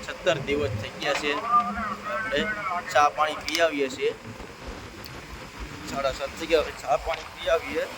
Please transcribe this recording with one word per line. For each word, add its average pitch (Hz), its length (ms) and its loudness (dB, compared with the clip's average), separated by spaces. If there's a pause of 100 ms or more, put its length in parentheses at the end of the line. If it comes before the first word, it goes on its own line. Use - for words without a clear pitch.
સત્તર 156 320 2 (100)
દિવસ 143 340 2
થઈ - 120 -8 (100)
ગયા 143 180 2
છે. 147 100 2 (800)
આપણે - 260 0 (540)
ચા 147 240 8
પાણી 151 280 0
પી 156 200 0
આવીએ 143 300 2
છીએ. 139 160 0 (1800)
સાડા 139 280 0
સાત 139 200 -4
થઈ 160 120 -6
ગયા, 156 140 8
હવે 143 160 -6
ચા 139 240 4
પાણી - 300 -2
પી 175 180 -4
આવીએ. 151 300 2 (140)